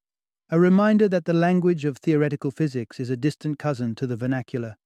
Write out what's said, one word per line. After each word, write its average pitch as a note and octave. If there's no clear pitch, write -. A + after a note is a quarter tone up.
a E3
reminder G3+
that F3+
the E3+
language F3
of C#3+
theoretical D3
physics B2+
is B2+
a C3
distant D3
cousin A#2+
to C3+
the B2
vernacular. B2